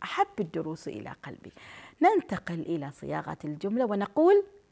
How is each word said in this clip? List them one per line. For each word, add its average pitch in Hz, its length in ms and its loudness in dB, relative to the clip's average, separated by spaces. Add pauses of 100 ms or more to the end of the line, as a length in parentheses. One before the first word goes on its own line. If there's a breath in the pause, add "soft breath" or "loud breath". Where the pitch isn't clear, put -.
أحب - 240 0 (140)
الدروس 160 480 -4
إلى - 240 -10 (100)
قلبي. - 300 -16 (500 loud breath)
ننتقل 302 580 2
إلى 151 300 -4
صياغة 156 540 -6
الجملة 196 400 -2
ونقول 302 600 4 (280)